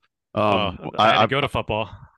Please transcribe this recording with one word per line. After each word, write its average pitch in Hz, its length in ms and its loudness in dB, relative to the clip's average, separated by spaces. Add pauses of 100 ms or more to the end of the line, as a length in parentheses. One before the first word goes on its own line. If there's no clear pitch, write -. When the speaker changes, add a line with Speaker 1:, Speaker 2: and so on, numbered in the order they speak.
(360)
Speaker 1:
Um, 104 440 -2
Speaker 2:
Well, - 180 -10
I 107 100 4
had 113 100 4
Speaker 1:
I, 104 60 6
Speaker 2:
to 113 40 4
go 135 140 -2
to 135 60 0
football 110 420 -4 (280)